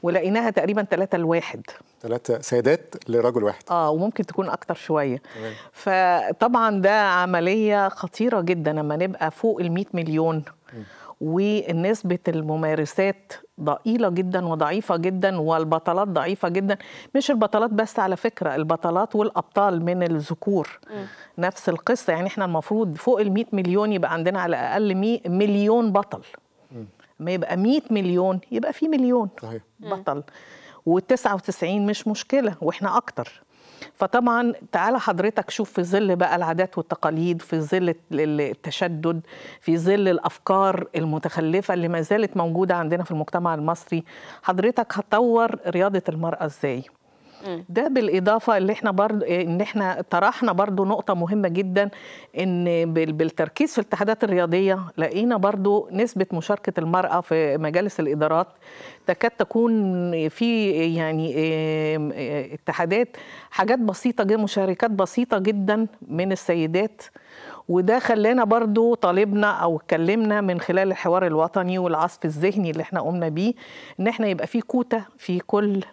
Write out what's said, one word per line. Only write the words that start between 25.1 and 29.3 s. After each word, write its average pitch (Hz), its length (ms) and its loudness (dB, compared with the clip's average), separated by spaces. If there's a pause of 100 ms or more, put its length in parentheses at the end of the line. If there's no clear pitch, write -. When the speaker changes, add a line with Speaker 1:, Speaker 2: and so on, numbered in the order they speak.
Speaker 1:
مليون 208 680 2
بطل. 202 280 0 (520)
Speaker 2:
مم. 117 140 -14 (340)
Speaker 1:
ما 160 100 -4
يبقى 175 260 -2
مية 233 340 2
مليون 185 500 2 (120)
يبقى 233 200 -2
في 311 160 -2
مليون 247 400 2 (140)